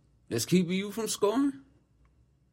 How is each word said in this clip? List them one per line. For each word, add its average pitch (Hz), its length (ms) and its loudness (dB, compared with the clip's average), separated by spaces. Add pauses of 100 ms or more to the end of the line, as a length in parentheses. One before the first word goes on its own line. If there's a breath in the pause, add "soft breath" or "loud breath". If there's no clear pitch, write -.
(300)
that's 117 160 -2
keeping 180 320 2
you 202 140 -6
from 214 180 -6
scoring? 262 440 2 (1000)